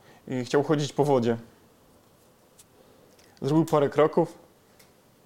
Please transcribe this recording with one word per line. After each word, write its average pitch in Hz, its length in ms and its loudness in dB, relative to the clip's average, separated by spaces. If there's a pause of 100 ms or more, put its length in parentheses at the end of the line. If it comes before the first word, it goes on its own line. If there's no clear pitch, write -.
(280)
i 127 160 -6
chciał 147 180 0
chodzić 147 300 -2
po 143 120 0
wodzie. 120 320 0 (2000)
Zrobił 151 220 2
parę 147 240 2
kroków, 156 500 0 (880)